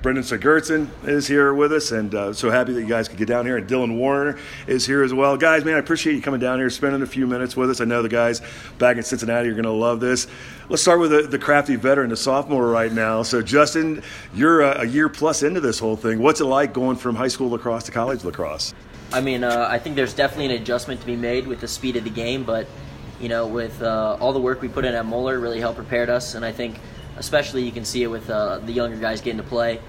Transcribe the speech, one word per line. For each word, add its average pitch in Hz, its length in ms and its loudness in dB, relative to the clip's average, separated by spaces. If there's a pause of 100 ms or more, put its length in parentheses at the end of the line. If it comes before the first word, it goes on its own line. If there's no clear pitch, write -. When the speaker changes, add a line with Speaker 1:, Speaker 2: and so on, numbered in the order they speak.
Speaker 1:
Brendan 131 180 0
Sigurdsson 151 680 2 (140)
is 143 220 0
here 143 280 4
with 147 180 2
us, 151 180 0
and, 107 240 -2
uh, 101 200 -2
so 113 160 0
happy 123 240 2
that 120 80 -2
you 110 40 -6
guys 113 220 0
could - 80 -14
get 104 100 -2
down 120 200 0
here. 127 100 -2
And 98 100 -4
Dylan 120 300 0
Warner 139 400 0 (300)
is 127 180 0
here 139 180 2
as 131 120 0
well. 139 240 4
Guys, 160 260 4
man, 160 120 2
I - 20 4
appreciate 160 340 0
you 139 80 0
coming 135 200 -2
down 127 180 0
here, 131 100 0
spending 139 320 0
a 131 60 -2
few 131 200 -2
minutes 123 300 -2
with 127 140 2
us. 127 100 -2
I 117 60 2
know 120 160 2
the 113 80 0
guys 117 320 2 (340)
back 123 220 4
in 113 40 -4
Cincinnati 117 460 0
are 113 60 -2
gonna 113 180 0
love 113 280 2
this. 123 260 0 (420)
Let's 156 140 0
start 175 180 6
with 160 100 4
the, 151 120 8
the 139 160 -2
crafty 143 380 4
veteran, 131 340 4
the 110 80 -2
sophomore 135 500 2
right 113 240 2
now. 113 300 0
So, 117 180 0
Justin, 147 600 2 (320)
you're 156 260 6
a, 139 220 4
a - 20 0
year 143 240 2
plus 147 340 0
into 170 180 2
this 123 180 0
whole 110 180 0
thing. 113 220 0
What's 151 240 4
it - 20 2
like 135 300 2
going 127 220 0
from 123 180 -2
high 127 140 -2
school 127 200 -2
lacrosse 117 360 -2
to - 60 -10
college 120 340 -2
lacrosse? 80 500 -6 (360)
Speaker 2:
I 127 120 0
mean, 127 200 -2
uh, 120 280 2
I 117 80 0
think 147 180 -4
there's 127 160 0
definitely 139 420 0
an 117 60 -4
adjustment 120 400 -4
to 120 60 -10
be 120 100 -4
made 120 300 -2
with 127 160 -8
the 117 60 -8
speed 123 280 -4
of 113 80 -2
the 113 60 -6
game, 117 340 -4
but, 113 220 -2 (560)
you 117 80 -4
know, 117 160 0
with, 113 340 -6
uh, 110 400 0
all 127 140 2
the 135 60 0
work 127 200 0
we 131 80 -6
put 123 160 -2
in 123 100 0
at 117 120 -2
Moeller 127 340 -2
really 117 200 -4
helped 113 160 -2
prepare 120 340 -2
us, 123 240 -2
and 113 100 -6
I 113 80 -4
think 113 260 -8 (380)
especially 135 460 0
you 120 100 -4
can 110 140 -8
see 123 160 -2
it 117 60 0
with, 113 200 -8
uh, 107 300 0
the 113 140 -8
younger 117 260 -2
guys 110 240 -2
getting 113 180 -4
to - 80 -10
play 117 400 0